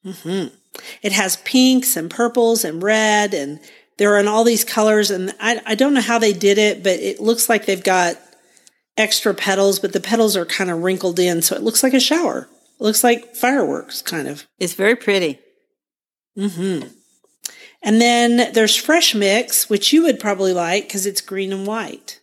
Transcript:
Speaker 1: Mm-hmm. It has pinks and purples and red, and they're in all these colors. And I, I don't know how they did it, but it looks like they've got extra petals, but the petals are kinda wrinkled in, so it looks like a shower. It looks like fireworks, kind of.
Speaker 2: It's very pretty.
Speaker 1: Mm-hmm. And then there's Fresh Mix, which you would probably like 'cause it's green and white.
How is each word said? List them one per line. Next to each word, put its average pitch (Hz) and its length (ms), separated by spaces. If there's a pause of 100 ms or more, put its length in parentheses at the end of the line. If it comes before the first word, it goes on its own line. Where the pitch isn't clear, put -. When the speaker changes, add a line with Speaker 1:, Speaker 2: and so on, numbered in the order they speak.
Speaker 1:
Mm-hmm. 185 500 (480)
It 196 100
has 190 260
pinks 254 580
and 165 140
purples 233 540
and 165 180
red, 208 520
and 143 240 (400)
they're 208 220
in 202 80
all 220 160
these 226 180
colors. 214 480
And 190 300
I, 226 260
I 220 80
don't 269 200
know 254 60
how 233 200
they 214 120
did 202 260
it, 208 260
but 190 160
it 196 180
looks 233 300
like 214 180
they've 185 160
got 180 340 (840)
extra 208 360
petals, 196 440
but 180 140
the 180 80
petals 214 380
are 170 80
kinda 180 280
wrinkled 180 440
in, 175 240
so - 120
it - 80
looks 220 200
like 262 100
a 262 80
shower. 302 480 (320)
It - 20
looks 214 220
like 233 320
fireworks, - 640
kind 151 260
of. 147 200 (120)
Speaker 2:
It's 180 160
very 214 220
pretty. 180 420 (1000)
Speaker 1:
Mm-hmm. 180 500 (960)
And 220 180
then 240 540
there's 220 220
Fresh 330 380
Mix, 208 540
which 202 240
you 320 120
would 277 140
probably 196 360
like 180 340
'cause 190 180
it's 196 140
green 190 320
and 196 140
white. 214 560